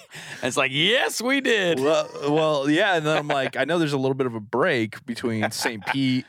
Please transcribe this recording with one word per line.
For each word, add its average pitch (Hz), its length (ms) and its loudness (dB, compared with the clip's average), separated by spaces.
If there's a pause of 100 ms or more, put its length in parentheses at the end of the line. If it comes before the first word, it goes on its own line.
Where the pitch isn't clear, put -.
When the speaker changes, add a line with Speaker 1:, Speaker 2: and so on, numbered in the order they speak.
(420)
Speaker 1:
it's 123 140 -2
like, 131 180 2
"Yes, 220 480 0
we 269 180 0
did." 202 380 2
Speaker 2:
Well, 151 300 2 (200)
well, 151 400 2
yeah. 180 280 2
And 151 100 0
then 156 100 2
I'm 147 120 -2
like, 135 280 -2
I 127 80 0
know 165 140 0
there's 151 140 0
a 143 60 0
little 131 180 0
bit 131 100 0
of 117 80 -4
a 113 60 -6
break 120 680 0
between 113 460 -2
Saint 113 340 -4
Pete 131 420 0